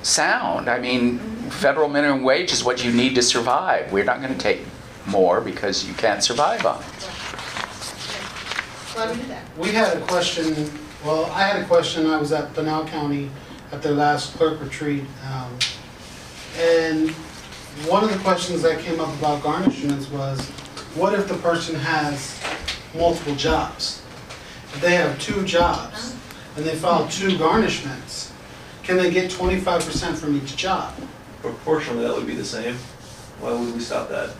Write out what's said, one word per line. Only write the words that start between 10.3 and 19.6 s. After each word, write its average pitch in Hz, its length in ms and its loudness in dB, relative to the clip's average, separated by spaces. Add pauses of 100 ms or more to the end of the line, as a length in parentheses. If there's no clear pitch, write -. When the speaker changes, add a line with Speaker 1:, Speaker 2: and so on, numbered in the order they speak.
Speaker 3:
well, 160 260 2
I 196 120 2
had 196 180 2
a - 40 -4
question. 165 420 4
I 156 100 4
was 147 160 2
at 147 200 0
Pinal 156 320 0
County 143 440 -2 (420)
at 143 100 -8
their 147 120 2
last 147 420 2
clerk 156 260 4
retreat. 143 440 -2 (260)
Um, 127 260 -8 (1040)
and 160 500 4 (760)
one 196 160 6
of 214 80 4
the 190 80 0
questions 180 440 0
that 156 160 4
came 165 200 -4
up 156 80 -2 (120)
about 147 220 2
garnishments 147 680 0